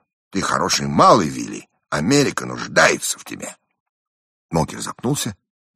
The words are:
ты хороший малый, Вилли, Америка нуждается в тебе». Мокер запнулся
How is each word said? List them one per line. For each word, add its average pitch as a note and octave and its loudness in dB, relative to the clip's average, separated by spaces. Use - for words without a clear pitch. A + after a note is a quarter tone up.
ты F#2+ -2
хороший C#2+ -2
малый, G#2 6
Вилли, A#1+ -10
Америка G2+ 0
нуждается - 0
в - -20
тебе». - -14
Мокер D2+ -2
запнулся - -4